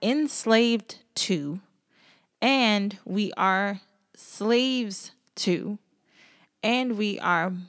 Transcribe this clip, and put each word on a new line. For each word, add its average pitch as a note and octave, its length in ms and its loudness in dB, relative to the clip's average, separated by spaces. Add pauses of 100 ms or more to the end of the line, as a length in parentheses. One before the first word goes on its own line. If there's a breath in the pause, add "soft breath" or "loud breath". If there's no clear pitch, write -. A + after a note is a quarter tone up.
enslaved A#3 1000 2 (180)
to, D#3+ 440 -2 (800 soft breath)
and G#3+ 640 2
we G3 320 -2
are F#3+ 440 0 (340)
slaves A#3+ 960 -2 (260)
to, G#3 420 -2 (840 soft breath)
and A#3+ 340 0
we G#3 220 -2
are F3 340 0 (160)